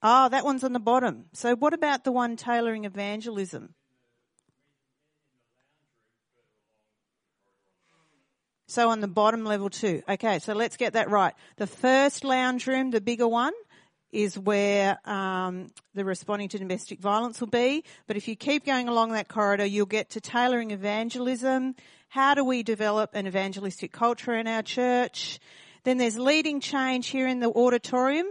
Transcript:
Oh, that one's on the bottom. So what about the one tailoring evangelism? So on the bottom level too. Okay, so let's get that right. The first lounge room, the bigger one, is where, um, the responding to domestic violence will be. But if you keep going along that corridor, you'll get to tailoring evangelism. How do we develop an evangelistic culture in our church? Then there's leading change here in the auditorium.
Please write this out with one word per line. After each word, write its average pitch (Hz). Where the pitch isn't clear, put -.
Oh, 254
that 254
one's 269
on 254
the 247
bottom. 233
So 240
what 294
about 294
the 269
one 240
tailoring 226
evangelism? 202
So 233
on 226
the 208
bottom 214
level 202
too. 190
Okay, 202
so -
let's 214
get 233
that 226
right. 202
The 202
first 269
lounge 254
room, 262
the 233
bigger 233
one, 240
is 208
where, 202
um, 185
the 196
responding 202
to -
domestic 190
violence 214
will 240
be. 254
But 202
if 202
you 226
keep 285
going 247
along 226
that 214
corridor, 202
you'll 202
get 208
to 220
tailoring 240
evangelism. 247
How 269
do 285
we 254
develop 214
an 196
evangelistic 190
culture 240
in 226
our 226
church? -
Then 254
there's 233
leading 294
change 262
here 262
in 254
the 240
auditorium. 247